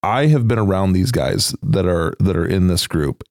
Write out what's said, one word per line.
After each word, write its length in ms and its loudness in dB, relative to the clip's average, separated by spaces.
I 260 0
have 200 4
been 100 2
around 360 0
these 180 2
guys 500 -2
that 240 0
are, 340 -2
that 160 0
are 100 -2
in 240 2
this 180 -2
group, 440 -4